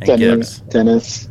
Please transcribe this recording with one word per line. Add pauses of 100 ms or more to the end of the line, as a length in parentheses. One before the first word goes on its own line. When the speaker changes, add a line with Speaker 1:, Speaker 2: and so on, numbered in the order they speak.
Speaker 1:
And
Speaker 2:
Dennis,
Speaker 1:
Gibbs.
Speaker 2:
Dennis.